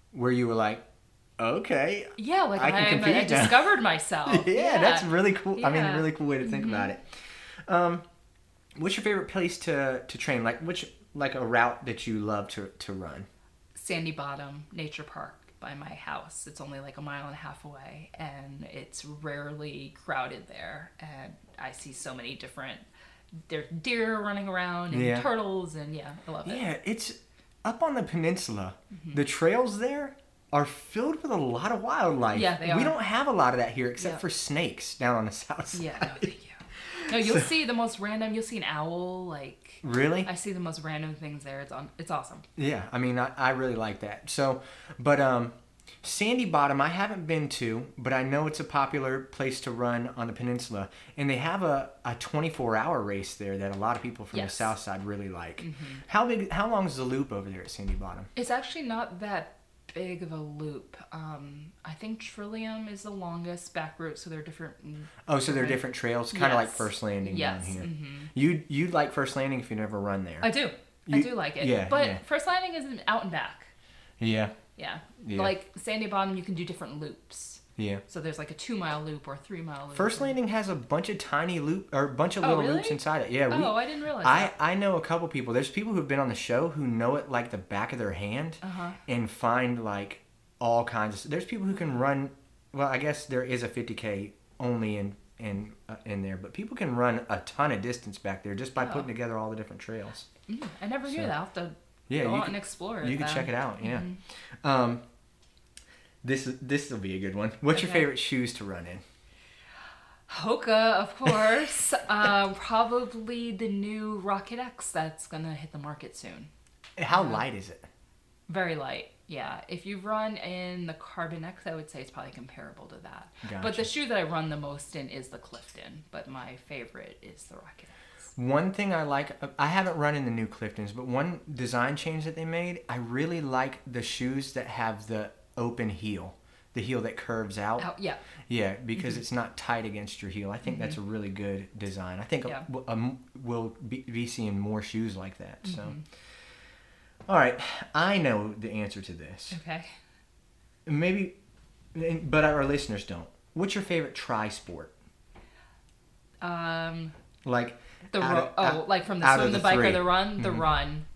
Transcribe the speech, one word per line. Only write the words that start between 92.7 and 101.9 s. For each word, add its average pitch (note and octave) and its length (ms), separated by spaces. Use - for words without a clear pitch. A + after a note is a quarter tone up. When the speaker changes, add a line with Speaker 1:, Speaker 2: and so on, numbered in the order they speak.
Speaker 1:
well, C#3 140
I C3 100
guess D3 280
there B2+ 180
is B2+ 180
a A#2 60
fifty A#2 260
K G#2 400
only A2+ 380
in, G2+ 180
in, G#2 360
uh, A2 60
in G2+ 180
there, F#2+ 140
but F#2+ 160
people A3+ 220
can D3+ 200
run A#2+ 340
a G#2 120
ton D3 300
of G#2 120
distance A#2+ 340
back G2 260
there G2+ 120
just B2+ 180
by B2+ 140
Speaker 2:
Oh. - 40
Speaker 1:
putting C#3 180
together A2+ 280
all A2 140
the A2 40
different G#2+ 260
trails. A2+ 440
Speaker 2:
Mm, A#3+ 180
I G3+ 60
never C4 200
knew C#4 100
Speaker 1:
So E4 60
Speaker 2:
that. - 80
I'll D3+ 140
have - 80
to F3 180